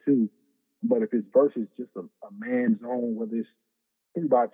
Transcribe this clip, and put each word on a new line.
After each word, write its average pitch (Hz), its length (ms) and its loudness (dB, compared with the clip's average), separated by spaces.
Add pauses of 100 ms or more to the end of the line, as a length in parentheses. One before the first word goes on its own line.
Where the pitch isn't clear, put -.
too. 123 240 2 (540)
But 117 200 2
if 107 100 -4
it's 110 160 -2
versus 127 480 2
just 123 200 -14
a, 127 120 -12 (180)
a 104 60 -20
man 120 480 -2
zone, 120 360 -4
whether 113 200 -6
it's 113 120 -6 (680)
three 170 140 -4
by 123 260 4